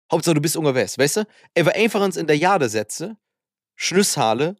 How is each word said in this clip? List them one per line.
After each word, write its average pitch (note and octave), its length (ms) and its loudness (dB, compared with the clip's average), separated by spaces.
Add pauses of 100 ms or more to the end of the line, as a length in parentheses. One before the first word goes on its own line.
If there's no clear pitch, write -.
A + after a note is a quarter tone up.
(120)
Hauptsache, E3 220 2
du D3 80 2
bist D#3+ 160 -2
ungefähr, C3 280 2
weißt C#3+ 300 -2
du? G#3+ 80 0 (300)
Ey, E3+ 100 2
war F3 100 2
einfach G#3 300 0
ins F3+ 140 -2
in E3 80 -6
der D3+ 100 4
Jade E3 320 2
setze, A2 480 -8 (600)
Schnüsshale, D3 840 0